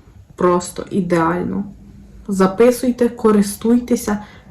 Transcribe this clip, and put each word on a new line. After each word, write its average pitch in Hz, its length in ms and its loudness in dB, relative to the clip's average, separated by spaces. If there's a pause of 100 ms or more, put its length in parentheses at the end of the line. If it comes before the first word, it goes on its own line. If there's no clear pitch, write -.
(360)
Просто 180 540 -2
ідеально. 175 760 -2 (640)
Записуйте, 240 800 2
користуйтеся. 220 1120 0 (320)